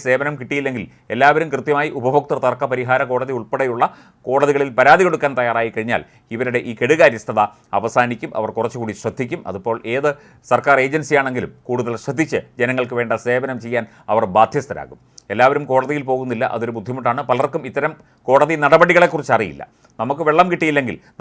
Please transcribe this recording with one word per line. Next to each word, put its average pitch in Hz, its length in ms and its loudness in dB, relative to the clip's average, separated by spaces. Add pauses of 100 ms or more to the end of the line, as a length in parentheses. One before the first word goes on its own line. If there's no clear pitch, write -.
സേവനം 139 340 0
കിട്ടിയില്ലെങ്കിൽ, 131 440 -4 (320)
എല്ലാവരും 151 380 4
കൃത്യമായി 143 460 -2
ഉപഭോക്തൃ 135 460 0
തർക്ക 127 260 0
പരിഹാര 127 400 0
കോടതി 127 260 -2
ഉൾപ്പെടെയുള്ള 127 480 -2 (420)
കോടതികളിൽ 139 520 2
പരാതി 160 280 6
കൊടുക്കാൻ 147 320 -2
തയ്യാറായി 117 360 -2
കഴിഞ്ഞാൽ 110 280 -2 (340)
ഇവരുടെ 123 320 -2
ഈ 117 120 -6
കെടുകാര്യസ്ഥത 123 580 2 (400)
അവസാനിക്കും. 120 600 -2
അവർ 107 180 -4
കുറച്ചുകൂടി 113 460 -4
ശ്രദ്ധിക്കും. 127 480 -6
അതിപ്പോൾ 104 260 -4 (180)
ഏത് 143 140 0 (420)
സർക്കാർ 131 360 4
ഏജൻസിയാണെങ്കിലും 139 680 0 (160)
കൂടുതൽ 120 260 -4 (100)
ശ്രദ്ധിച്ച് 139 360 -2 (200)
ജനങ്ങൾക്ക് 123 400 -2
വേണ്ട 117 120 -2 (140)
സേവനം 127 380 -2
ചെയ്യാൻ 117 200 -4 (300)
അവർ 113 100 2 (120)
ബാധ്യസ്ഥരാകും. 95 600 0 (340)
എല്ലാവരും 135 360 4
കോടതിയിൽ 131 400 0
പോകുന്നില്ല, 127 360 -2 (100)
അതൊരു 117 200 -4
ബുദ്ധിമുട്ടാണ്. 123 540 -4
പലർക്കും 131 400 0
ഇത്തരം 147 240 -2 (340)
കോടതി 147 360 6
നടപടികളെക്കുറിച്ച് 160 760 4
അറിയില്ല. 73 260 -4 (380)
നമുക്ക് 143 260 -4
വെള്ളം 165 240 4
കിട്ടിയില്ലെങ്കിൽ, 143 440 0 (260)